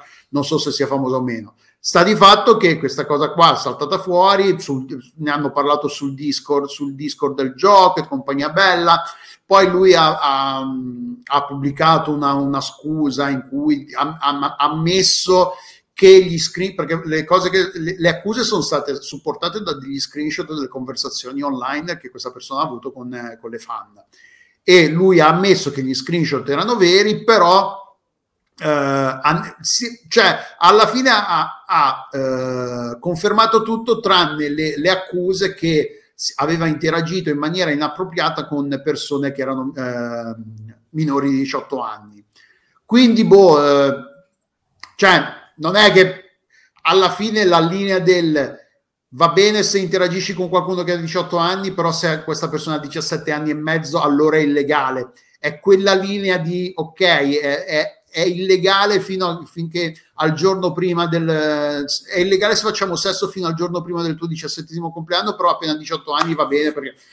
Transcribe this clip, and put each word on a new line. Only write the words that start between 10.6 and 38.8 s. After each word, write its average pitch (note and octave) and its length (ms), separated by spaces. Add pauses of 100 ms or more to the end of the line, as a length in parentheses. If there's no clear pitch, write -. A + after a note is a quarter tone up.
ha C#3 200
pubblicato D3+ 680
una, C#3+ 220
una C#3 260
scusa C#3+ 720
in B2+ 180
cui C#3+ 440
ha, D3+ 280
ha, C#3+ 360
ha C#3+ 120
ammesso F3+ 880 (380)
che F#3+ 320
gli E3+ 140
screen-, F#3 380
perché E3 280
le D#3+ 200
cose F3 260
che, F3+ 240
le, E3+ 240
le E3+ 100
accuse G#3 360
sono G3 160
state C#3 420
supportate E3+ 580
da F3 140
degli C#3 240
screenshot D3+ 480
delle D3+ 220
conversazioni C3 760
online C#3+ 560
che B2+ 120
questa B2 200
persona C3+ 320
ha - 20
avuto B2+ 280
con, B2 200
eh, A#2+ 280
con A#2 100
le A#2 80
fan. G#2 440 (600)
E F3+ 260
lui F3 300
ha D#3 100
ammesso F3 440
che C3+ 100
gli C3 120
screenshot D3+ 540
erano F#3 280
veri, G#3 480
però, G3 760 (580)
eh, D#3+ 120
han-, C#3 920
si, - 460
cioè, F#3 320 (200)
alla G#3 280
fine B3+ 240
ha, F#3 560
ha, C#3 460
eh, B2+ 880
confermato G#3+ 640
tutto A3+ 360
tranne D3+ 500
le, D3+ 300
le E3 120
accuse F3+ 640
che - 600
s-, - 220
aveva E3 300
interagito D#3+ 640
in D3 80
maniera D#3+ 340
inappropriata D#3 760
con C#3+ 360